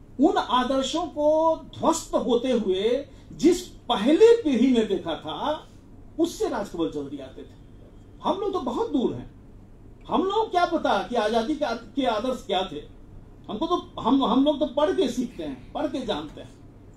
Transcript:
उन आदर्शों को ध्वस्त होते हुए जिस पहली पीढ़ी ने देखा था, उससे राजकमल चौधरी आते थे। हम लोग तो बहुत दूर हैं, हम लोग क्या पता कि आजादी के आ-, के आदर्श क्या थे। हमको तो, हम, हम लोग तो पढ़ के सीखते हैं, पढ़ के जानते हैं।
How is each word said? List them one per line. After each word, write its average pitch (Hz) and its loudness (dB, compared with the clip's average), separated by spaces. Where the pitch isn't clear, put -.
उन 403 2
आदर्शों 262 0
को 311 2
ध्वस्त - 0
होते 247 0
हुए 214 0
जिस 320 4
पहली 320 4
पीढ़ी 262 4
ने 226 4
देखा 190 -4
था, 208 -6
उससे 339 -2
राजकमल 196 -4
चौधरी 143 -8
आते - -16
थे। - -20
हम 349 0
लोग 403 -4
तो 370 -2
बहुत 277 -2
दूर 233 0
हैं, 123 -12
हम 254 0
लोग 415 0
क्या 349 2
पता 277 0
कि 240 -6
आजादी 226 0
के - -2
आ-, 226 -2
के - -4
आदर्श 240 -2
क्या 185 -2
थे। 147 -8
हमको 214 -4
तो, - -4
हम, 254 4
हम 254 4
लोग 302 2
तो 302 2
पढ़ 302 0
के 269 2
सीखते 240 -6
हैं, 139 -12
पढ़ 294 -4
के 262 -6
जानते 147 -6
हैं। - -20